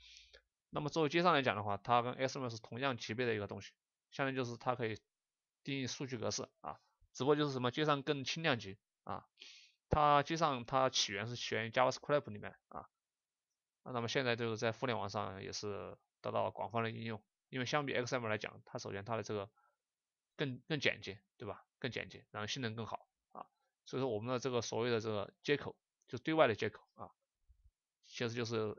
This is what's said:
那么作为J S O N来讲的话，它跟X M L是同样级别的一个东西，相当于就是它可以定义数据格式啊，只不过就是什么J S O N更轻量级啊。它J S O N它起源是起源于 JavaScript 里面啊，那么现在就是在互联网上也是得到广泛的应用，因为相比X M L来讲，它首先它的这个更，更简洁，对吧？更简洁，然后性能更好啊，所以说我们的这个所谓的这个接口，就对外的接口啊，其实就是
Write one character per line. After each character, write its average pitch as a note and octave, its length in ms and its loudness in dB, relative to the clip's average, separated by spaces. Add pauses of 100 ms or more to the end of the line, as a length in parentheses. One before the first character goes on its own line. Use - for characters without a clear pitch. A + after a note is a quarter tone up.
(720)
那 D3+ 100 -2
么 D3 80 -2
作 D#3+ 140 2
为 D3 80 4
J E3 100 4
S F3+ 80 6
O - 20 8
N E3 40 8
来 C#3 80 6
讲 A2+ 140 4
的 G#2 60 -2
话， G2+ 140 0
它 A#2+ 240 4
跟 B2 140 -2
X C3 240 -2
M C3 80 -4
L - 20 -2
是 A2+ 100 -6
同 A#2 220 -10
样 C3+ 160 0
级 - 160 -6
别 B2 140 0
的 A2+ 80 4
一 G#2+ 40 0
个 G2+ 80 -2
东 G2+ 140 -8
西， - 120 -16 (380)
相 C#3+ 140 -2
当 C3+ 80 0
于 B2+ 40 -2
就 B2+ 100 0
是 A#2+ 100 -6
它 B2+ 180 0
可 A#2+ 120 -2
以 G#2+ 120 -2 (640)
定 C#3 160 -4
义 C3 80 -2
数 C3+ 200 -4
据 B2+ 100 -4
格 G#2 140 -2
式 - 180 -4 (140)
啊， D2 180 -8 (320)
只 - 120 -4
不 - 20 4
过 D3 100 6
就 D3 80 2
是 C#3+ 80 0
什 C3 80 -2
么 B2 100 2
J D3+ 140 0
S D3+ 60 2
O D3 60 6
N C#3 60 -4
更 C#3+ 220 0
轻 - 180 -4
量 C#3+ 160 2
级 G2 200 -10 (260)
啊。 F#2 240 -8 (600)
它 D3 320 8
J D#3+ 140 0
S E3 80 4
O D3 100 4
N A#2+ 100 -4
它 C3 240 4
起 - 240 2
源 G2+ 140 -2
是 A#2+ 100 -6
起 - 180 -2
源 A2 120 0
于 A2+ 40 -6
JavaScript C3 600 2
里 G#2 80 -10
面 G2 180 -10 (120)
啊， - 200 -12 (920)
那 B2+ 180 -4
么 A#2 80 -2
现 C3+ 160 2
在 A#2+ 120 2
就 A#2 120 -2
是 A2 80 0
在 A2+ 160 0
互 - 140 -4
联 A#2 100 2
网 G2 140 -2
上 G2 320 -4
也 F#2+ 100 -8
是 G2 460 -6 (240)
得 A2 80 -2
到 G#2+ 200 0
广 G2+ 200 -6
泛 A#2 120 0
的 A2+ 80 -2
应 A2+ 120 -10
用， A2+ 180 -6 (280)
因 C3 100 -6
为 B2 80 -2
相 D3 180 0
比 C3 100 -2
X B2 200 0
M B2 100 -2
L A2 40 -2
来 G#2+ 100 0
讲， - 260 -8
它 - 140 -10
首 G#2+ 140 -8
先 G2+ 120 -6
它 A2+ 120 -4
的 G#2+ 80 -2
这 A2 100 -4
个 G2+ 160 -4 (840)
更， C3 320 -4
更 D#3 100 -2
简 A2 240 2
洁， F#2+ 180 -10 (160)
对 A2 120 -8
吧？ - 180 -10 (140)
更 B2+ 100 -4
简 G2+ 180 -6
洁， - 220 -18
然 G#2+ 100 -8
后 G#2+ 60 -4
性 C3 160 -4
能 A2 140 -4
更 A2 100 -6
好 - 220 -10 (240)
啊， - 120 -12 (420)
所 C3+ 120 -6
以 - 20 0
说 C3 80 0
我 G#2 120 0
们 A#2+ 120 -2
的 B2 60 0
这 B2+ 120 -2
个 A#2+ 120 2
所 A2+ 160 -2
谓 A#2+ 120 2
的 A2+ 100 4
这 A2 100 -2
个 G2+ 220 -2 (100)
接 D3 140 2
口， - 200 -8 (300)
就 B2+ 120 -8
对 D#3+ 160 -2
外 D#3 120 10
的 A2+ 80 4
接 G#2+ 160 -2
口 - 240 -20
啊， G#2 160 -14 (1000)
其 A#2+ 180 -2
实 A2+ 60 -4
就 A#2+ 100 0
是 A2 340 -2